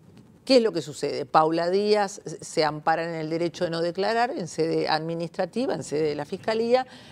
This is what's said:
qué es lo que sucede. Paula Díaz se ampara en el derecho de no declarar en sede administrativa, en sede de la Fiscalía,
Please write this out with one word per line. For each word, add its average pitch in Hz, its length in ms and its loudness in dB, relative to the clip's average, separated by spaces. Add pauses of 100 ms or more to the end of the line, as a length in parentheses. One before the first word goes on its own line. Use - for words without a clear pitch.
(440)
qué 262 120 6
es 233 80 8
lo 208 80 0
que 165 100 -4
sucede. 139 440 -6
Paula 165 440 4
Díaz 208 520 2 (180)
se - 240 0
ampara 151 400 0
en 170 100 -6
el 160 160 -4
derecho 165 320 -2
de 165 80 0
no 165 120 -2
declarar 208 500 0
en 208 160 -6
sede 160 400 0
administrativa, 170 840 -4
en 160 100 -8
sede 151 240 -2
de 147 80 -2
la 147 80 -6
Fiscalía, 233 640 0 (240)